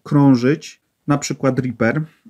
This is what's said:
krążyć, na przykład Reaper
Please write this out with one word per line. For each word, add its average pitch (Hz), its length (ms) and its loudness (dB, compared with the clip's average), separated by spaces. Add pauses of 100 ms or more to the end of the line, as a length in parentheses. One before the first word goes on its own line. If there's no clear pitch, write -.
krążyć, 139 800 2 (260)
na 143 100 0
przykład 135 420 -4
Reaper 123 420 -2 (280)